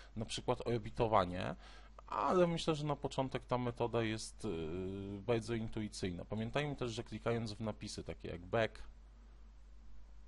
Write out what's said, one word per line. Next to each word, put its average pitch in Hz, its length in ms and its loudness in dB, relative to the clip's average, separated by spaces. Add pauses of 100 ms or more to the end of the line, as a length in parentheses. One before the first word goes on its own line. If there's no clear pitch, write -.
(160)
na 110 80 -2
przykład - 420 0
orbitowanie, 107 920 4 (500)
ale 175 400 6
myślę, 165 280 2
że 147 120 -2
na 147 100 2
początek 131 500 0
ta 123 120 2
metoda 117 440 2
jest, 110 420 -2
y, 110 40 2 (800)
bardzo 113 280 2
intuicyjna. 107 680 -2
Pamiętajmy 135 520 -2
też, 123 160 -2
że 113 120 -4
klikając 113 480 -2
w 104 80 -8
napisy 107 440 -4
takie - 240 -8
jak 85 180 -8
back, 110 360 2 (1500)